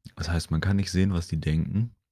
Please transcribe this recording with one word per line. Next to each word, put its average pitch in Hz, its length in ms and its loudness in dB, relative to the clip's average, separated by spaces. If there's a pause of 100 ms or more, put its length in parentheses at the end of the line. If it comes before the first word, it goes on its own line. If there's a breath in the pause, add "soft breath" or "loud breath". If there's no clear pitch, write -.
(160)
Das 90 140 -6
heißt, 85 200 -2
man 82 120 0
kann 98 140 2
nicht 92 140 0
sehen, 95 220 2
was 85 160 -2
die 80 120 -2
denken, 92 540 0 (160)